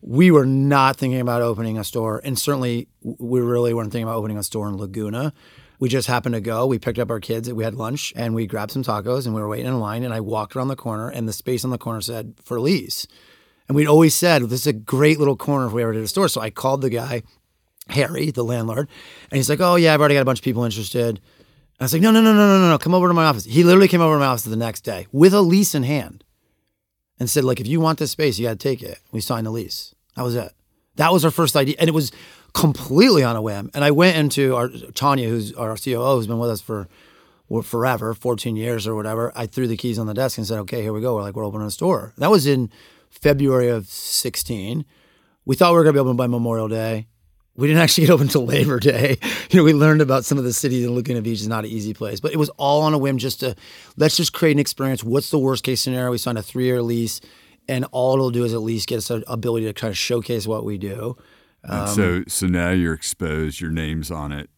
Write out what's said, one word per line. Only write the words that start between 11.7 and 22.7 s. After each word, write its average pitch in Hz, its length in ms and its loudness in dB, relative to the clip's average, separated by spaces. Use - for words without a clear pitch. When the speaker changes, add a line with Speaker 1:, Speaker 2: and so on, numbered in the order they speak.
Speaker 1:
the 120 60 -4
corner 113 240 -8
said, 113 420 -10
"For 120 180 -6
lease." 143 460 -2
And 135 80 0
we'd 147 120 4
always 156 280 6
said, 165 280 4
"This 120 180 -4
is - 60 -2
a 143 60 0
great 135 460 2
little 139 180 2
corner 135 300 -2
if 104 60 -6
we 117 100 -2
ever 113 100 -2
did 110 100 -4
a 107 40 -6
store." 190 220 0
So - 120 -4
I 110 80 -6
called 135 320 -2
the 131 80 0
guy, 117 340 -6
Harry, 147 420 -2
the 120 120 -2
landlord, 117 440 -4
and 139 60 0
he's 135 120 0
like, 147 120 0
"Oh, 180 140 4
yeah, 165 180 6
I've 151 60 4
already 147 160 6
got 143 60 4
a 127 40 2
bunch 127 140 0
of - 60 -20
people 120 180 -2
interested." 113 560 -4
I 123 60 -4
was 127 80 -2
like, 160 80 2
"No, 220 100 6
no, 220 100 8
no, 220 120 8
no, 208 140 8
no, 196 120 8
no, 180 120 6